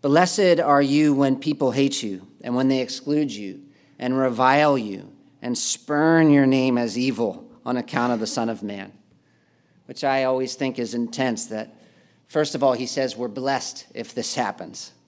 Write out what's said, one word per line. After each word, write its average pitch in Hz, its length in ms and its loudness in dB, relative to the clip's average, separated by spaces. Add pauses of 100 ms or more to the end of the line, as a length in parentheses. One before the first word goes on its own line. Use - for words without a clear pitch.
"Blessed 175 600 4
are 143 200 4
you 147 320 4
when 135 220 2
people 143 360 -2
hate 139 300 0
you, 98 260 -10 (140)
and 120 140 -6
when 131 140 2
they 131 100 2
exclude 143 500 -2
you, 98 300 -10 (400)
and 127 180 -2
revile 135 600 4
you, 98 340 -8 (300)
and 123 160 -4
spurn 160 760 2
your 139 140 6
name 131 320 2
as 117 200 -2
evil 117 480 -2 (200)
on 123 100 -2
account 123 380 -2
of 110 80 -2
the 110 60 -4
Son 113 200 -4
of 113 160 -8
Man," 101 300 -12 (920)
which 127 200 -10
I 135 180 2
always 131 320 -2
think 131 240 -4
is 113 140 -6
intense, 120 540 -4
that 110 280 -10 (540)
first 151 260 -2
of 123 80 -2
all, 135 80 4
he 123 140 -2
says 123 320 -4
we're 123 100 -6
blessed 127 680 -6
if - 220 -12
this - 200 -6
happens 98 580 -8 (140)